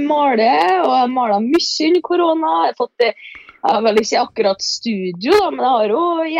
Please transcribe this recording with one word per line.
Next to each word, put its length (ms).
maler, 800
og 160
jeg 160
maler 260
mye 460
under 160
korona. 500
Jeg 80
har 80
fått 180
det, 160
jeg 560
har 140
vel 160
ikke 240
akkurat 420
studio, 720
da, 160
men 80
jeg 140
har 160
jo 80
i 140